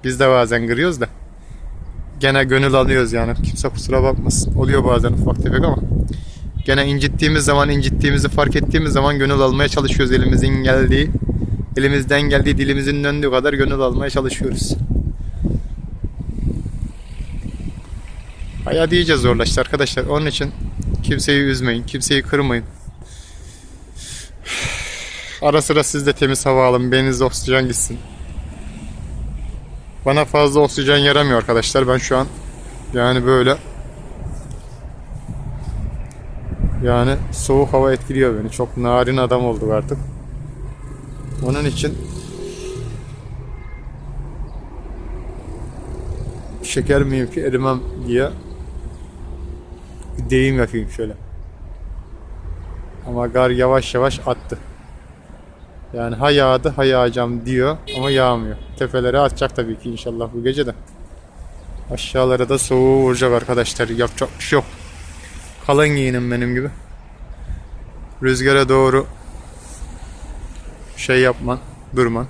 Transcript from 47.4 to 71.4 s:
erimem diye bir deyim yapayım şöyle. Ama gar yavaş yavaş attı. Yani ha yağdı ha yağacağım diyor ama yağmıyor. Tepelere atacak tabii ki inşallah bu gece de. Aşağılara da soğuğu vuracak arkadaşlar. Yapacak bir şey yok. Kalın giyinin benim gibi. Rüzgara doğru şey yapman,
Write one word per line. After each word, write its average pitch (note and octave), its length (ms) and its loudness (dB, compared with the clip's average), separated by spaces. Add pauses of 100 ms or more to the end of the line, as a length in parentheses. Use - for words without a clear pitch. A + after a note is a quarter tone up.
erimem C3 380 0 (280)
diye B2 220 0 (1900)
bir A#2+ 120 -6
deyim C3 280 4
yapayım A2 320 0
şöyle. G#2+ 240 -6 (1900)
Ama A#2+ 200 -2
gar B2+ 220 4
yavaş B2+ 460 2
yavaş C3+ 240 2
attı. - 380 -4 (1400)
Yani A#2 220 -4
ha C#3 160 2
yağdı C3+ 380 4
ha C3+ 160 0
yağacağım A#2+ 600 2
diyor C3 320 0 (200)
ama C3+ 140 0
yağmıyor. A#2+ 440 2 (240)
Tepelere B2+ 400 0
atacak C#3 360 0
tabii A2+ 240 -4
ki B2 100 -10
inşallah A#2 440 -6
bu A#2 100 -6
gece C3+ 220 0
de. A#2 80 -6 (1160)
Aşağılara B2+ 580 2
da C3+ 80 2
soğuğu C3 440 4
vuracak B2+ 320 4
arkadaşlar. A#2+ 560 0
Yapacak A#2+ 400 -2 (100)
bir - 40 -8
şey D3 140 2
yok. - 80 2 (1040)
Kalın D3 220 6
giyinin B2+ 420 0
benim A#2+ 240 -2
gibi. C3+ 140 -2 (1500)
Rüzgara C3 460 4
doğru C3+ 360 6 (1900)
şey B2+ 220 2
yapman, B2 400 2 (360)